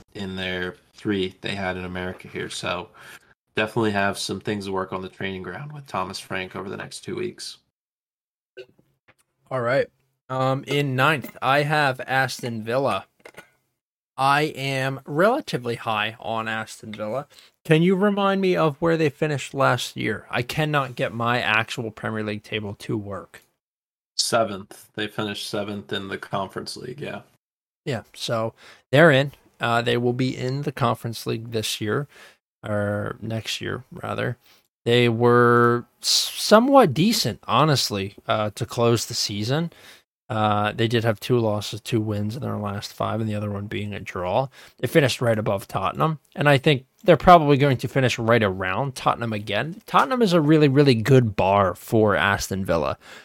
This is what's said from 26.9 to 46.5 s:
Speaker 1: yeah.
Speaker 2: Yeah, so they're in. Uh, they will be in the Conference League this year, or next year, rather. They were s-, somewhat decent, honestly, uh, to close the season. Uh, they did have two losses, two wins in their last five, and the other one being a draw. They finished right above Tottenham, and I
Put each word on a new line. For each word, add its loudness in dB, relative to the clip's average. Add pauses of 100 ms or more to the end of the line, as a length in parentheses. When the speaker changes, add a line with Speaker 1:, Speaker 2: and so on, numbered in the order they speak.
Speaker 1:
yeah. -10 (640)
Speaker 2:
Yeah, -4 (120)
so -4 (400)
they're 8
in. 2 (280)
Uh, 2
they 0
will 0
be -2
in -6
the -6
Conference -4
League -6
this -4
year, -2 (560)
or -4
next -8
year, -8
rather. -6 (480)
They 4
were 4 (160)
s-, -2
somewhat 4
decent, 0
honestly, 2 (120)
uh, 0
to -8
close 2
the -10
season. -4 (580)
Uh, 0
they 0
did 0
have 0
two 0
losses, -2
two -2
wins -4
in -10
their -6
last -8
five, -4
and -4
the -4
other -6
one -8
being -8
a -10
draw. -4 (300)
They -4
finished 2
right 2
above -4
Tottenham, -2 (160)
and 2
I 6